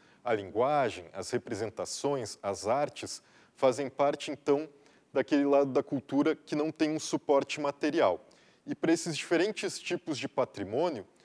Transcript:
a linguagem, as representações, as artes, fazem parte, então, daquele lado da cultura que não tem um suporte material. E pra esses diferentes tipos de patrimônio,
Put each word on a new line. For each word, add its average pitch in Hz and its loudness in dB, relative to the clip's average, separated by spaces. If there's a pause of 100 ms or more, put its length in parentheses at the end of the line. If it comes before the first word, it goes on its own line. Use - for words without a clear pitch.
(240)
a 117 0
linguagem, 104 0
as 95 -10
representações, 113 -4
as 101 -4
artes, 127 -2 (340)
fazem 135 2
parte, 147 0
então, 143 0 (460)
daquele 143 4
lado 139 4
da 139 2
cultura 143 0
que - -8
não 151 0
tem 156 0
um 156 -2
suporte 147 0
material. 143 0 (400)
E 139 -6
pra 165 2
esses 165 0
diferentes 175 -2
tipos 160 -6
de 135 -6
patrimônio, 120 -2 (180)